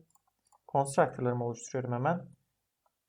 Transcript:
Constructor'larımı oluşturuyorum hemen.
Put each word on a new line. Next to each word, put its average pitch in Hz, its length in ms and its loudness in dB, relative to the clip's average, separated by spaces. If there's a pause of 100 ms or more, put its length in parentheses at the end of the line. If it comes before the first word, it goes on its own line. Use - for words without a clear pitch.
(680)
Constructor'larımı 135 760 2
oluşturuyorum 120 500 -4
hemen. 147 340 0 (800)